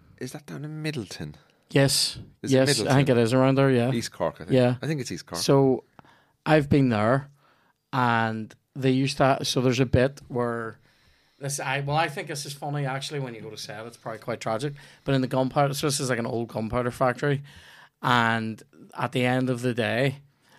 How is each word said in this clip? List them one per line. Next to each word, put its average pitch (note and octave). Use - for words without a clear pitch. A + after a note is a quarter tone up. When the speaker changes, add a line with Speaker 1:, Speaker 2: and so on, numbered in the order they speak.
Speaker 1:
is B2+
that D3
down D3
in D#3
Middleton? G2+
Speaker 2:
Yes. -
Speaker 1:
Is C#3
it -
Speaker 2:
Yes, C3
I C#3+
think C3
Speaker 1:
Middleton? B2+
Speaker 2:
it A#2+
is A2+
around C3
there, C3+
yeah. B2
Speaker 1:
East A#2
Cork, D#2+
I -
think. F#2
Speaker 2:
Yeah. B2+
Speaker 1:
I B2+
think D3+
it's A#2
East F2
Cork. E2+
Speaker 2:
So C#3
I've D#3
been C#3
there, A#2
and A2+
they C3+
used C3+
to, C3+
so C3+
there's B2
a C3+
bit C3
where A#2
this, C#3
I, C#3
well, C#3+
I E3
think D#3
this D3
is -
funny, D3
actually, C#3
when B2+
you A2
go A2
to G#2+
say G#2+
it, A2
it's A#2
probably A2+
quite A2+
tragic, A#2
but C3+
in C3
the B2+
gunpowder, C3
so D3
this C#3+
is, C3
like, A#2
an A#2
old A#2
gunpowder A#2
factory, C#3
and A2+
at B2
the B2
end B2+
of A#2+
the B2
day, A#2+